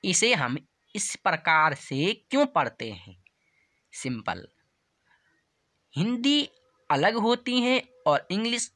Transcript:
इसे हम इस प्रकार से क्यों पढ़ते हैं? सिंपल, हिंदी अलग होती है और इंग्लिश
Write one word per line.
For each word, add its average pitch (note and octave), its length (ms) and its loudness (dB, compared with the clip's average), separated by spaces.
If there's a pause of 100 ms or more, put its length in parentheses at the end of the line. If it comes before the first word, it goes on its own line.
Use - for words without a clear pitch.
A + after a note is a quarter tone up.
इसे G#3+ 300 2
हम C3+ 240 -2 (360)
इस - 220 -6
प्रकार D#3+ 600 2
से D3 360 -2 (180)
क्यों C#4 180 4
पढ़ते B2 420 -2
हैं? F#2 260 -18 (760)
सिंपल, A2 540 -8 (1500)
हिंदी B3 540 0 (420)
अलग E3 260 2
होती A#3+ 440 0
है B3 220 2 (240)
और D3 240 2
इंग्लिश A#3 460 -4